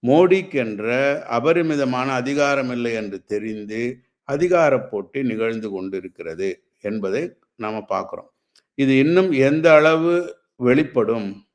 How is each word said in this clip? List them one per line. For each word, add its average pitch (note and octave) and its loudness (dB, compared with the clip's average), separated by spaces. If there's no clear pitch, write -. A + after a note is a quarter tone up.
மோடிக்கென்ற C#3 0
அபரிமிதமான C3+ -2
அதிகாரம் C#3 -2
இல்லை A#2+ -4
என்று G2+ -8
தெரிந்து G#2+ -8
அதிகார D#3 2
போட்டி G#2+ -8
நிகழ்ந்து A2+ -4
கொண்டிருக்கிறது F#2 -8
என்பதை G#2 -4
நாம A2 -8
பார்க்கிறோம். - -8
இது C3+ 2
இன்னும் F3 4
எந்த D3+ 4
அளவு D#3+ 6
வெளிப்படும் A#2 0